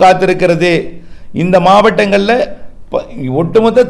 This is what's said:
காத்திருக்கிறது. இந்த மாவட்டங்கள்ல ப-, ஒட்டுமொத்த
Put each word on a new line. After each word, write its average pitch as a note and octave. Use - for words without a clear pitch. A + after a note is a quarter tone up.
காத்திருக்கிறது. F3+
இந்த F#3
மாவட்டங்கள்ல G3+
ப-, -
ஒட்டுமொத்த A3+